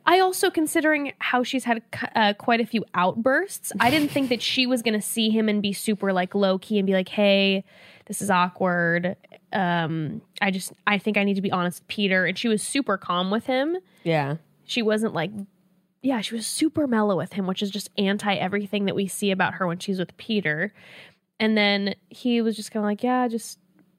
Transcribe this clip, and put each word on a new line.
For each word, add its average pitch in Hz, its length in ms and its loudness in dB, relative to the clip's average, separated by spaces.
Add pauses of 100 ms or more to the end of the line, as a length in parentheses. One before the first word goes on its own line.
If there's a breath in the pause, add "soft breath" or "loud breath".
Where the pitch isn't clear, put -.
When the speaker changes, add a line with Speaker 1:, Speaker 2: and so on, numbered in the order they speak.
Speaker 1:
I 359 140 6
also, 370 280 2
considering 302 720 0
how 254 240 0
she's 240 220 -2
had 226 180 0 (100)
c-, - 220 -6
uh, 208 200 4
quite 233 260 0
a 226 60 -2
few - 180 -2 (100)
outbursts, 233 840 0
I 240 100 4
didn't 294 220 2
think 269 160 0
that 240 140 0
she - 220 0
was 247 160 2
gonna 214 220 0
see 220 280 0
him 214 180 2
and 208 120 2
be 202 120 0
super, 196 400 -2
like, 185 240 0
low-key 196 420 0
and 190 80 2
be 196 60 2
like, 190 160 0
"Hey, 202 240 4 (760 loud breath)
this 208 120 -8
is 196 100 -2
awkward. 175 840 2 (380)
Um, 170 640 -2 (220)
I 202 80 2
just, 185 240 -6 (120)
I 208 120 2
think 208 180 0
I 202 80 2
need 202 120 2
to 196 40 -2
be 190 100 0
honest 175 320 -2
with - 60 -20
Peter." 190 380 0
And 185 120 -2
she - 80 -4
was 214 160 0
super 214 360 -2
calm 180 320 -2
with 226 160 -2
him. 277 320 0 (260 soft breath)
Speaker 2:
Yeah. 156 320 0 (280)
Speaker 1:
She - 180 -4
wasn't, 214 320 0
like, 170 160 -2 (720)
yeah, 254 180 0
she 220 140 -6
was 220 120 -6
super 311 400 0
mellow 214 300 2
with 156 160 -4
him, 190 140 -2
which 185 160 -2
is 196 80 -2
just 202 260 -8
anti 202 380 0
everything 202 500 -2
that 190 100 0
we 196 120 -2
see 196 240 -2
about 180 240 0
her 185 120 -2
when 170 120 -2
she's 185 200 -4
with 175 200 -4
Peter. 185 560 -2 (640 loud breath)
And 220 160 2
then 202 380 2 (160)
he 233 320 0
was 220 120 0
just 214 160 -12
kinda 214 160 -2
like, 208 160 -2
"Yeah, 247 260 2
just 226 300 -8 (400)